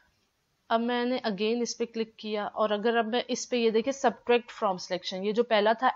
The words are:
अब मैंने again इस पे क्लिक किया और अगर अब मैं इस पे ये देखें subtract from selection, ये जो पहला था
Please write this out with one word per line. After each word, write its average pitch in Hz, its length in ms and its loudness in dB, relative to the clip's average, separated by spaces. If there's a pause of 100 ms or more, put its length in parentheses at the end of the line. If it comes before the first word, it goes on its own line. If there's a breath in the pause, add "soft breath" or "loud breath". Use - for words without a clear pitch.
(680 soft breath)
अब 226 120 4
मैंने 240 400 0
again 220 400 -2
इस 233 120 -4
पे 233 120 -4
क्लिक 226 340 -8
किया 214 280 -4
और 214 240 -2
अगर 208 260 0
अब 220 100 2
मैं 233 180 -2
इस - 200 -4
पे 247 120 -2
ये 226 140 4
देखें 226 200 2
subtract 240 640 0
from 190 260 -2
selection, 185 460 -6
ये 208 80 0
जो 233 100 2
पहला 214 300 4
था 254 220 2